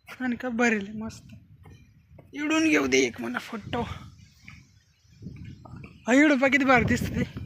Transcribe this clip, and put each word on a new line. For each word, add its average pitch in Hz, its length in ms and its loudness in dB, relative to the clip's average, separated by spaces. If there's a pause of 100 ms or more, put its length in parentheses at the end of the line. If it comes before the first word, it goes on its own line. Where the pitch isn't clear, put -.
(200)
आणि 247 160 -2
का 254 120 -8
भरेल 226 480 0
मस्त. 220 280 -12 (1080)
इकडून 302 360 0
घेऊ - 180 2
दे 254 120 4
एक 247 220 0
म्हणा 240 180 -6
फोटो. 233 440 -8 (2250)
हा 220 60 2
इकडं 285 260 6
पा 269 100 4
किती 269 160 2
भारी 254 200 6
दिसतं - 320 0
ते. - 60 -2 (240)